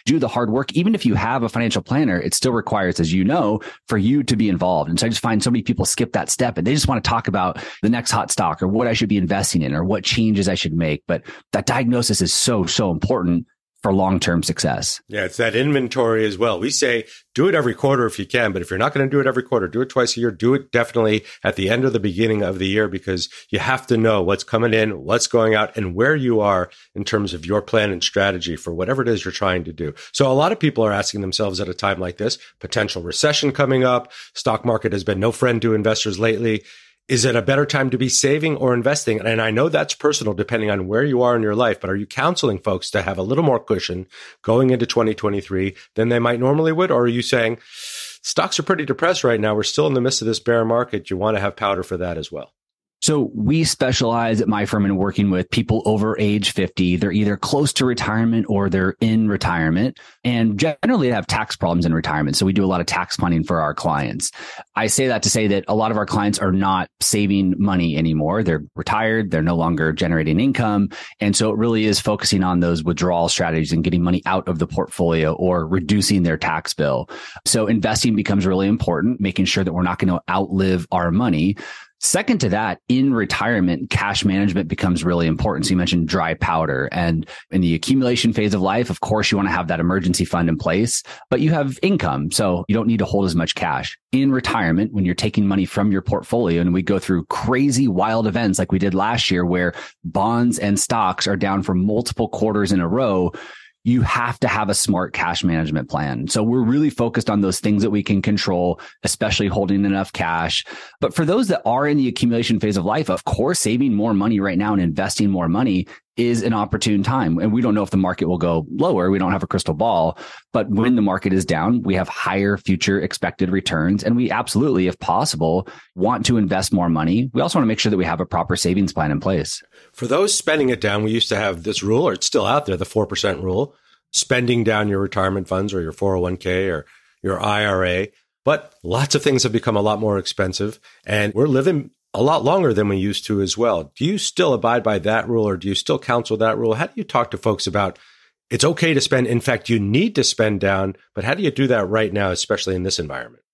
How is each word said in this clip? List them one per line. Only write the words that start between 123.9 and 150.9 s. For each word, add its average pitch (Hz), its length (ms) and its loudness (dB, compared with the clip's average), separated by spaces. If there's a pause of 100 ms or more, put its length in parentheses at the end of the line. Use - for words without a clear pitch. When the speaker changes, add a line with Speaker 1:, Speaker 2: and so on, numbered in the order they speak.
Speaker 1:
And 117 140 2
we 123 160 0
absolutely, 107 560 0
if 87 120 -2
possible, 87 680 0 (260)
want 107 340 -2
to 120 100 4
invest 95 340 0
more 87 160 2
money. 87 460 2
We 123 80 0
also 170 180 0
wanna 131 60 2
make 110 140 0
sure 110 100 0
that 104 80 2
we 90 80 0
have 82 160 -2
a 90 40 -4
proper 85 300 -2
savings 92 380 0
plan 76 180 -2
in 73 80 -2
place. 87 420 -2 (300)
Speaker 2:
For - 160 -8
those 185 260 2
spending 156 360 2
it 120 100 0
down, 104 240 0
we 107 80 0
used 113 180 0
to 113 60 -2
have 98 280 -2
this 101 200 -4
rule, 113 220 2
or 123 80 0
it's - 120 -4
still - 200 0
out 135 200 0
there, 95 120 -2
the 90 80 -6
four 107 200 0
percent 92 380 -2
rule, 95 320 -2 (380)
spending 123 500 0
down 107 240 2
your 98 120 0
retirement 95 500 -2
funds 98 240 -2
or 92 80 -2
your 80 100 -6
four 98 240 0
oh 92 60 0
one 90 160 -2
K 92 320 -2
or 78 160 -4 (380)
your 95 180 -2
I 104 240 0
R 95 200 0
A. 92 260 -2 (340)
But 147 280 0 (120)
lots 123 300 0
of 139 60 0
things 135 220 2
have 123 80 0
become 113 240 0
a 101 60 2
lot 107 180 0
more 104 180 0
expensive, 98 640 -4 (260)
and 104 280 0
we're 104 140 2
living 135 440 0 (220)
a 104 100 0
lot 147 220 2
longer 160 280 4
than 101 140 2
we 98 80 0
used 98 300 -2
to 101 160 0
as 95 160 -2
well. 101 400 0
Do 131 80 -2
you 196 120 0
still 175 360 0
abide 117 300 2
by 104 160 2
that 107 280 0
rule, 113 180 2
or 98 120 0
do 87 100 -8
you 98 80 0
still 139 240 0
counsel 120 380 -2
that 110 200 2
rule? 113 180 0
How 143 120 -2
do - 80 -20
you 233 80 -6
talk 120 280 0
to 107 60 -6
folks - 300 -2
about 98 320 -2 (500)
it's 120 140 0
okay 160 300 2
to 135 80 2
spend? 127 260 2
In 117 140 0
fact, - 280 -2
you 117 100 4
need 127 360 2
to 135 80 4
spend 107 380 0
down, 95 340 0 (180)